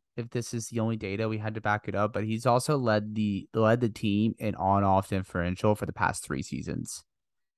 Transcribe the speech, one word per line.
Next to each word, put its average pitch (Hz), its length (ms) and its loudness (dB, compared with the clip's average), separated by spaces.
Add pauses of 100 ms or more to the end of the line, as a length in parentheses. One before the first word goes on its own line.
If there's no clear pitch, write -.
(160)
if 120 140 -8
this - 240 -6
is 117 160 -6
the 113 100 -4
only 113 160 0
data 107 320 -4
we 110 100 -2
had 110 180 -6
to 107 60 -8
back 104 280 0
it 98 40 -4
up, 104 200 0
but 101 100 -2
he's 113 220 -2
also 127 320 2
led 107 380 0
the, 104 380 -2
led 113 280 4
the 117 80 2
team 104 500 0
in 107 160 -2
on-off 98 540 4
differential 92 640 0
for 101 100 -6
the - 80 -6
past - 300 -2
three 69 180 -4
seasons. - 640 -8 (540)